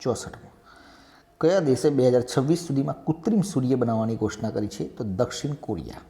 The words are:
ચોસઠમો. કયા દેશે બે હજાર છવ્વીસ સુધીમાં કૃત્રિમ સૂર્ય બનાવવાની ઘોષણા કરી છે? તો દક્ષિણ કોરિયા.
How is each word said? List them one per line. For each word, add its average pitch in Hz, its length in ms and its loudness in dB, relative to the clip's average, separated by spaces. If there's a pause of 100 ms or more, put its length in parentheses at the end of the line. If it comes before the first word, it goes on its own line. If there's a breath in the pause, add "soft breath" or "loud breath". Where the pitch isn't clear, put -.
ચોસઠમો. - 480 -6 (920 loud breath)
કયા 180 180 4
દેશે 143 300 4
બે 127 200 4
હજાર 123 120 6
છવ્વીસ 143 460 0
સુધીમાં 143 380 -2
કૃત્રિમ 208 360 2
સૂર્ય 131 340 0
બનાવવાની 113 400 0
ઘોષણા 107 340 -2
કરી 104 180 -2
છે? - 200 -8
તો - 160 -10
દક્ષિણ 117 500 -2
કોરિયા. 87 560 -8